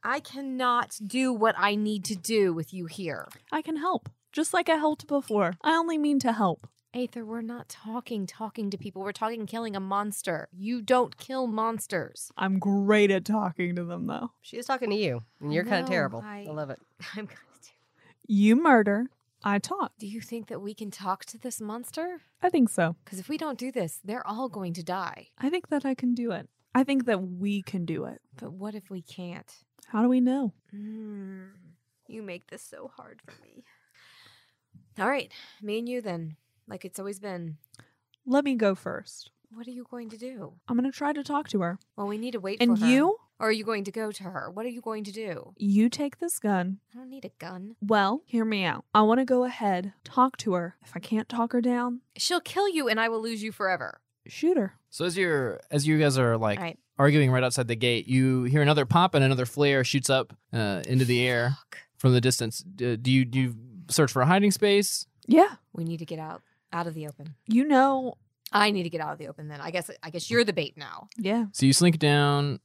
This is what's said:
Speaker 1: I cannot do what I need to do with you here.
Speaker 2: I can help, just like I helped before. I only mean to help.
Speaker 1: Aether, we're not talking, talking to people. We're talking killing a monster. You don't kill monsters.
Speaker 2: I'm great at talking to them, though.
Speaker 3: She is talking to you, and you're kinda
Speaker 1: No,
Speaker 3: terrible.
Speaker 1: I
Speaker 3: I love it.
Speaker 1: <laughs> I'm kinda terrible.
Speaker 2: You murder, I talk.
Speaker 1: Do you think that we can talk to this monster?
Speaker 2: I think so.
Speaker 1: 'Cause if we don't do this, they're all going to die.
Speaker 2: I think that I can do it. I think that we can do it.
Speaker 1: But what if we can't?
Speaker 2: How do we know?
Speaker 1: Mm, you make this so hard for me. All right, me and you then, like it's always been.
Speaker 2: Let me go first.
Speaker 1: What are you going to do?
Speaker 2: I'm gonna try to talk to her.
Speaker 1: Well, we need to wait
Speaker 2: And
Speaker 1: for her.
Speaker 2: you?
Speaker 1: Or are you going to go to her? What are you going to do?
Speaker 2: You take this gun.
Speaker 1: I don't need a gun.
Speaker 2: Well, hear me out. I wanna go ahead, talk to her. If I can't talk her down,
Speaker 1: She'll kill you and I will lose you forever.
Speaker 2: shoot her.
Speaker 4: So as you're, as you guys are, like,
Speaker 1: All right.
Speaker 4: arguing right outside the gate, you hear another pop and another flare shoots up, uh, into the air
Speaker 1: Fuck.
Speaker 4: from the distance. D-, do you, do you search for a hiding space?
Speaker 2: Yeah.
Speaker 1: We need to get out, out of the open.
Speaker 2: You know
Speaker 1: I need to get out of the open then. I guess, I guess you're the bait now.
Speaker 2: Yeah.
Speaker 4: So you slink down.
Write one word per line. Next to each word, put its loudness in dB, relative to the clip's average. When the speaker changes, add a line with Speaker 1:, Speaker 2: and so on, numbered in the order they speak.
Speaker 1:
I -4
cannot -4
do 0
what 2
I 2
need -2
to -4
do 2
with -6
you -8
here. -8
Speaker 2:
I -2
can -6
help, -4
just -2
like 0
I 4
helped -2
before. 0
I 2
only 0
mean 2
to 0
help. 0
Speaker 1:
Aether, -8
we're -8
not -12
talking, -8
talking -8
to -6
people. -12
We're -6
talking -6
killing -8
a -4
monster. -4
You -6
don't 2
kill -6
monsters. -6
Speaker 2:
I'm 0
great 4
at 0
talking -2
to -6
them, -8
though. -8
Speaker 3:
She -14
is -10
talking -4
to 0
you, -2
and -4
you're 2
kinda 0
Speaker 1:
No, -4
Speaker 3:
terrible. -2
Speaker 1:
I -14
Speaker 3:
I -12
love -8
it. -12
Speaker 1:
<laughs> -
I'm -10
kinda -
terrible. -20
Speaker 2:
You 6
murder, 6
I 0
talk. -6
Speaker 1:
Do -14
you -10
think -12
that -10
we -10
can -12
talk -6
to -18
this -10
monster? -10
Speaker 2:
I 2
think 4
so. 0
Speaker 1:
'Cause -12
if -14
we -4
don't -6
do -8
this, -6
they're -8
all -6
going -8
to -10
die. -8
Speaker 2:
I -2
think -4
that -2
I 0
can 0
do -4
it. -8
I 6
think 2
that 2
we -4
can -4
do -4
it. -14
Speaker 1:
But -14
what -12
if -16
we -12
can't? -14
Speaker 2:
How 0
do 6
we 4
know? 0
Speaker 1:
Mm, -14
you -14
make -14
this -18
so -18
hard -20
for -20
me. -20
All 0
right, -2
me -4
and -8
you -4
then, -8
like -16
it's -16
always -10
been. -10
Speaker 2:
Let 2
me 0
go 2
first. -12
Speaker 1:
What -18
are -16
you -14
going -14
to -18
do? -14
Speaker 2:
I'm 0
gonna 2
try -4
to -6
talk -4
to 0
her. -4
Speaker 1:
Well, -6
we -6
need -8
to -6
wait -4
Speaker 2:
And 4
Speaker 1:
for 2
her. 6
Speaker 2:
you? 6
Speaker 1:
Or -2
are 4
you -2
going -4
to -10
go -6
to -14
her? -10
What -8
are -6
you -12
going -8
to -12
do? -10
Speaker 2:
You 4
take -6
this -4
gun. -2
Speaker 1:
I -20
don't -18
need -18
a -14
gun. -14
Speaker 2:
Well, 2
hear 0
me 0
out. -2
I 8
wanna 6
go 2
ahead, -2
talk 2
to -2
her. -4
If -20
I -8
can't -2
talk -2
her 2
down, 0
Speaker 1:
She'll 0
kill 0
you 0
and 2
I 2
will -4
lose -6
you -6
forever. -4
Speaker 2:
shoot 2
her. -2
Speaker 4:
So -4
as -2
you're, 0
as 2
you 4
guys 4
are, 4
like, 0
Speaker 1:
All -6
right. -10
Speaker 4:
arguing 6
right 4
outside 0
the 0
gate, 0
you 4
hear 4
another 6
pop 4
and 6
another 2
flare 4
shoots 0
up, 0
uh, -2
into 2
the 2
air 0
Speaker 1:
Fuck. -20
Speaker 4:
from 6
the 6
distance. 0
D-, -4
do -2
you, 6
do -2
you 0
search 4
for 2
a 6
hiding 6
space? 2
Speaker 2:
Yeah. 6
Speaker 1:
We -6
need -6
to -10
get -10
out, -12
out -4
of -8
the -10
open. -14
Speaker 2:
You 6
know 4
Speaker 1:
I 6
need 0
to -4
get -6
out -6
of -12
the -12
open -14
then. -12
I -10
guess, -4
I -12
guess -8
you're 4
the 0
bait -4
now. -14
Speaker 2:
Yeah. 0
Speaker 4:
So 2
you 8
slink 6
down. 2